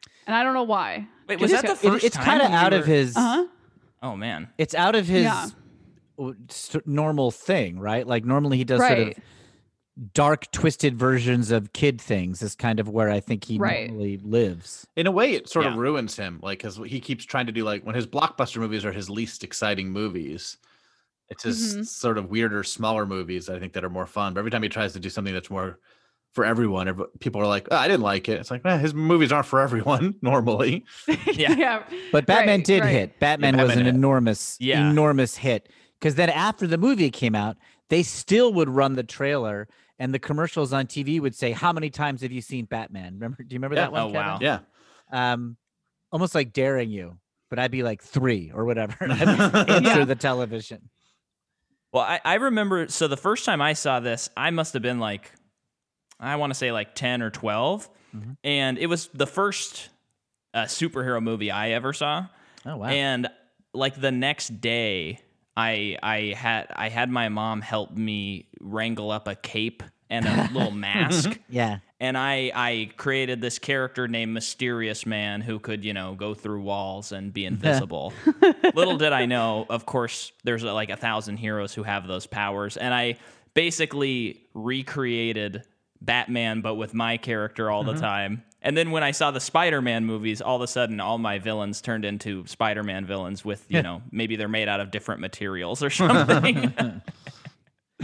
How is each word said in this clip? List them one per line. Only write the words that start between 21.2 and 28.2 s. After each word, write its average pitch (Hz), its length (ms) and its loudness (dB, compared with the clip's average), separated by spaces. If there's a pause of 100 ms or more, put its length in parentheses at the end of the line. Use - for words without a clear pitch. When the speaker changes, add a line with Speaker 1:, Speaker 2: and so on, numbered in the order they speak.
Speaker 4:
it's - 140 -14
his 202 340 -2
Speaker 1:
Mm-hmm. 208 60 -6
Speaker 4:
sort 120 340 -2
of 95 120 -6
weirder, 104 340 0
smaller 110 420 -2
movies, 92 440 -6
I 90 100 -8
think, 90 140 -12
that 92 120 -6
are 90 40 -6
more 92 180 -6
fun. 98 260 -4
But 95 80 -4
every 110 100 -4
time 110 120 -2
he 104 60 -2
tries 107 240 -4
to 98 60 -12
do 90 100 -8
something 98 240 -6
that's 92 180 -8
more 92 280 -6 (540)
for 110 120 2
everyone, 107 420 2
every-, 92 180 -2 (140)
people 104 220 -2
are 104 60 2
like, 101 240 0
"Oh, 160 60 4
I 139 100 2
didn't 175 160 4
like 98 260 0